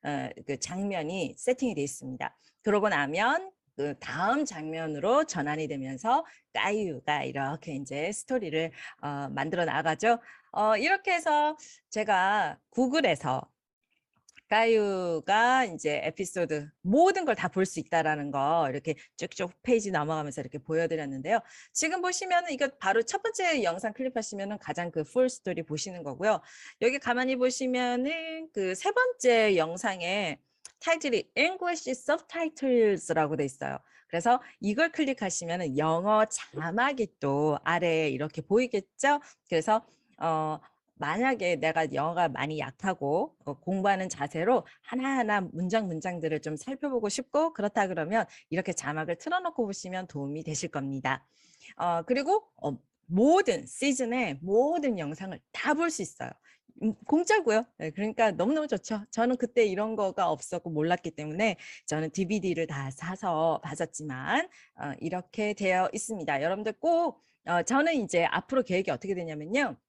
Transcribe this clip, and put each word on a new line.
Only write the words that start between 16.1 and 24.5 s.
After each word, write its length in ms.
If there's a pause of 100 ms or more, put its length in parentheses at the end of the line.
모든 440
걸 100
다 140
볼 160
수 140
있다라는 520
거 380
이렇게 260 (220)
쭉쭉 440
페이지 300
넘어가면서 500
이렇게 160
보여드렸는데요. 840 (320)
지금 300
보시면은 500
이거 160 (120)
바로 240
첫 180
번째 420
영상 300
클릭하시면은 640